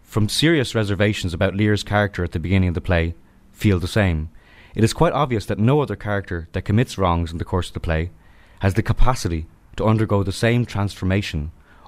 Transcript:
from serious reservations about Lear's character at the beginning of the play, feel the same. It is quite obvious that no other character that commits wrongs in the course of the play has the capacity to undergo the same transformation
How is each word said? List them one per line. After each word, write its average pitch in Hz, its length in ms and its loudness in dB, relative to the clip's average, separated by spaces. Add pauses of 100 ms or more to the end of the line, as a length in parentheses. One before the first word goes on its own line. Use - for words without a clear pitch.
from 107 280 -2
serious 151 460 2
reservations 101 580 0
about 92 220 0
Lear's 107 280 2
character 104 400 0
at 85 100 -4
the 90 60 -4
beginning 90 300 2
of 82 60 -2
the 85 60 -4
play, 85 340 0 (360)
feel 98 280 2
the 87 80 -4
same. 82 420 0 (460)
It - 80 2
is 113 100 2
quite 170 200 2
obvious 127 340 -2
that 101 120 -4
no 131 220 2
other 104 140 -4
character 98 580 -6
that 92 120 -6
commits 113 320 0
wrongs 85 340 0
in 85 60 -8
the 82 80 -6
course 90 220 -2
of - 60 -14
the - 60 -10
play 82 320 -2 (480)
has 95 160 0
the 107 80 2
capacity 85 640 2 (280)
to 92 100 -2
undergo 104 380 2
the 95 80 -2
same 117 340 0
transformation 95 880 -2 (360)